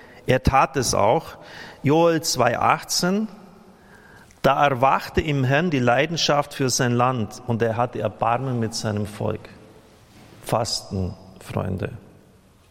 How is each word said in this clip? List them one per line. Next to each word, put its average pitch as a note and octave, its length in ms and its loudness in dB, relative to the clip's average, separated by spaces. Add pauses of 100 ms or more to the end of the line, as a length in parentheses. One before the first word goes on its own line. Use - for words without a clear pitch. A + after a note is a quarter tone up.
(300)
Er B2+ 140 2
tat C#3 320 2
es B2 180 0
auch." G#2+ 440 2 (460)
Joel D#3+ 380 4
zwei A#2+ 380 0
achtzehn: F3 680 0 (1120)
"Da C#3 200 2
erwachte C#3+ 600 2
im C#3+ 240 0
Herrn D3 240 2
die C#3+ 100 0
Leidenschaft C#3+ 760 2
für C3 160 -2
sein A#2+ 220 2
Land A#2+ 560 0
und A#2 140 -2
er A2+ 160 0
hatte A#2+ 240 -2
Erbarmen A#2+ 580 -2
mit A2+ 140 -2
seinem G#2 320 -4
Volk." G#2 420 -6 (960)
Fasten, G2+ 680 -4 (260)
Freunde. F#2+ 540 -6 (760)